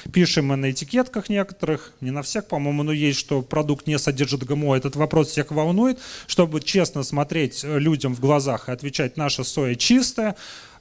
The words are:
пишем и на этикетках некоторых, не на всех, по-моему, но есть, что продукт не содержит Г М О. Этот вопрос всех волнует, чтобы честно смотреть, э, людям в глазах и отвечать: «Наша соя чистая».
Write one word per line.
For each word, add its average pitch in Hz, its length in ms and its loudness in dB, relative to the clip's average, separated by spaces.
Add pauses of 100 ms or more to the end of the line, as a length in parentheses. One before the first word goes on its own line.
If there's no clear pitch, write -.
(140)
пишем 156 400 4
и - 20 0
на 135 140 0
этикетках 220 600 -2
некоторых, 196 720 -2
не 127 120 -4
на 143 100 -4
всех, 202 240 -6
по-моему, 147 380 -2
но 151 80 0
есть, 147 260 2
что 139 240 -2
продукт 147 460 -2
не 151 100 2
содержит 135 460 0
Г 139 100 -4
М 147 120 0
О. 135 100 4
Этот 139 220 -2
вопрос 151 320 2
всех 147 220 -4
волнует, 185 460 2 (300)
чтобы 156 340 2
честно 160 400 0
смотреть, 143 640 -2
э, 147 160 -2
людям 143 340 2
в 120 60 -8
глазах 135 500 2
и - 20 -4
отвечать: 135 460 -4
«Наша 143 260 -2
соя 131 300 -2
чистая». 233 640 2 (460)